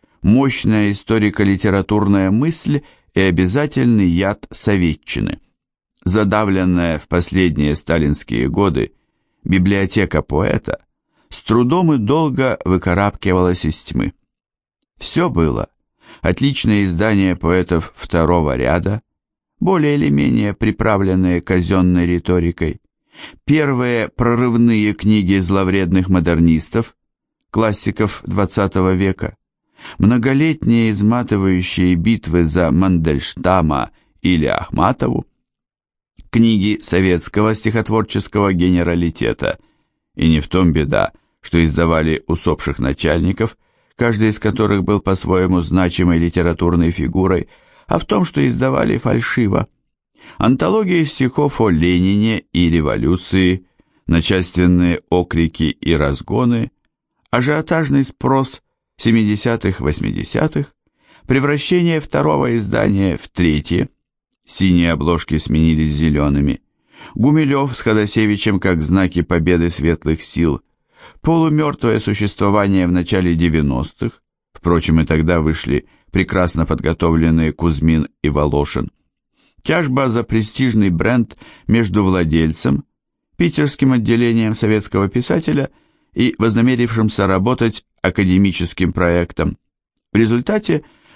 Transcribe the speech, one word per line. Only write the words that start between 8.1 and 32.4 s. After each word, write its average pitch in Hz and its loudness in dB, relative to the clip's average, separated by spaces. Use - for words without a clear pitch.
годы 82 0
библиотека 95 0
поэта - -4
с - -14
трудом 147 2
и 139 2
долго 131 -2
выкарабкивалась 90 0
из 78 -4
тьмы. - -6
Все - -2
было. 78 0
Отличные 107 0
издания 95 0
поэтов 87 0
второго 80 0
ряда, 85 -2
более 151 2
или 147 0
менее 120 0
приправленные 95 0
казенной 90 2
риторикой, 85 -2
первые 123 0
прорывные 117 2
книги 98 2
зловредных 95 0
модернистов, 85 0
классиков 107 -2
двадцатого 95 0
века, 95 -4
многолетние 123 2
изматывающие 98 0
битвы 87 0